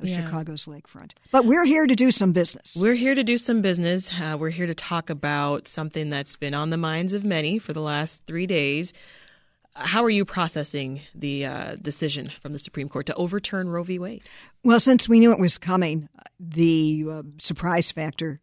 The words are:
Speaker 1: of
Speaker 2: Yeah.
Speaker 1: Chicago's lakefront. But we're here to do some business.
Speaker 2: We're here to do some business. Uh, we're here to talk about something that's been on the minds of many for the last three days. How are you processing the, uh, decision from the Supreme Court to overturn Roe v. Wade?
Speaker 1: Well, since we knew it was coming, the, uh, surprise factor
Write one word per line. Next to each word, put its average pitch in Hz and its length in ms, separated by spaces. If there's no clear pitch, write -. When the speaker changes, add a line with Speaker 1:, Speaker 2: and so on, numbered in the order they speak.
Speaker 1:
of 185 80
Speaker 2:
Yeah. 175 160
Speaker 1:
Chicago's 160 400
lakefront. - 460
But 262 140
we're 302 220
here 311 200
to 254 80
do 247 160
some 190 220
business. - 480
Speaker 2:
We're 220 140
here 254 200
to 269 80
do 240 140
some 233 240
business. 180 500
Uh, 156 300
we're 160 80
here 170 180
to 165 80
talk 165 360
about 147 580
something 156 400
that's 143 280
been 143 180
on 151 160
the 165 80
minds 165 340
of 202 120
many 175 340
for 156 160
the 156 80
last 151 440
three 170 200
days. 160 480
How 196 220
are 233 80
you 202 140
processing 143 800
the, 139 320
uh, - 300
decision 147 560
from 143 80
the 147 80
Supreme 143 300
Court 143 180
to - 80
overturn 185 540
Roe 170 160
v. 180 160
Wade? 196 240
Speaker 1:
Well, 233 160
since 254 280
we 226 120
knew 233 100
it 226 80
was 180 180
coming, 160 520
the, 160 680
uh, 156 140
surprise 170 540
factor 156 500